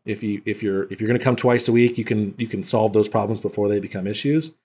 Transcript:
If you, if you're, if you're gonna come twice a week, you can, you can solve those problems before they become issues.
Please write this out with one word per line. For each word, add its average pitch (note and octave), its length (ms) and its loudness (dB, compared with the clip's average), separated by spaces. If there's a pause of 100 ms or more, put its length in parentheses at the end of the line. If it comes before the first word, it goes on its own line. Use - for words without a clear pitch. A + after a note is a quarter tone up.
If G2+ 180 -6
you, G#2 220 -4
if G#2+ 180 -4
you're, G2 300 0
if F#2+ 80 -12
you're G#2+ 80 -2
gonna A#2+ 100 2
come B2 180 2
twice A#2+ 300 2
a A#2+ 60 2
week, A#2+ 260 4
you A2+ 60 -4
can, G#2+ 320 -2
you A#2 100 -4
can G2 160 -6
solve A2 300 2
those G#2+ 160 4
problems G#2 320 -2
before G#2 280 -2
they G2+ 120 0
become F#2+ 260 -8
issues. C#3+ 460 -2 (120)